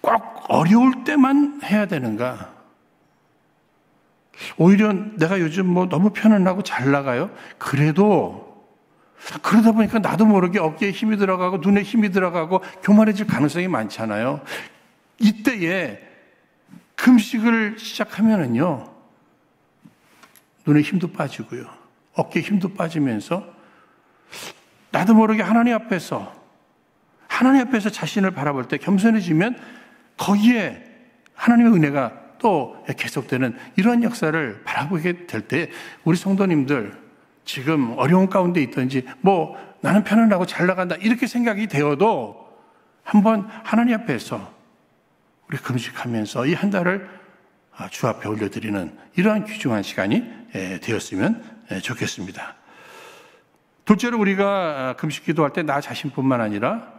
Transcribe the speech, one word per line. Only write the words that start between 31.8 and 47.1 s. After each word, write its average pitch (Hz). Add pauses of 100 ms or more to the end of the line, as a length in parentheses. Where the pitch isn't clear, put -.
또 170
계속되는 127 (200)
이런 233
역사를 156
바라보게 170
될 -
때 151 (340)
우리 185
성도님들 151 (520)
지금 135
어려운 175
가운데 180
있든지 127 (140)
뭐 175 (240)
나는 185
편안하고 208
잘 175
나간다 180
이렇게 226
생각이 220
되어도 147 (560)
한번 208 (160)
하나님 233
앞에서 120 (960)
우리 143
금식하면서 117
이 160
한 190
달을, 190 (680)